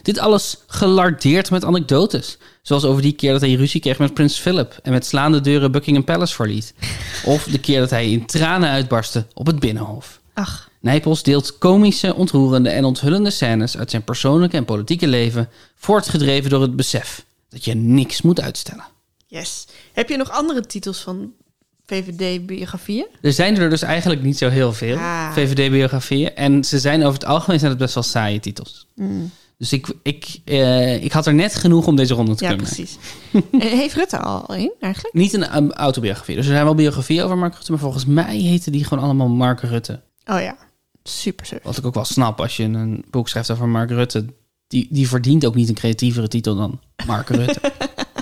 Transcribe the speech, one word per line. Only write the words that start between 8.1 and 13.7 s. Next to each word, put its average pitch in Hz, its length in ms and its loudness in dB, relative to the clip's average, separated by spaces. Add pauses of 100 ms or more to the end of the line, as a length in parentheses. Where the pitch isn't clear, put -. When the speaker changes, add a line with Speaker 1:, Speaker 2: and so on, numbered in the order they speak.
Speaker 1:
in 113 160 0
tranen 160 440 0
uitbarstte 120 640 -2
op 156 120 -4
het 160 120 2
Binnenhof. 110 640 -4 (140)
Speaker 2:
Ach. - 340 -8 (100)
Speaker 1:
Nijpels 151 420 0
deelt 139 360 0
komische, 190 560 4
ontroerende 131 560 2
en 131 140 0
onthullende 151 460 2
scènes 113 460 0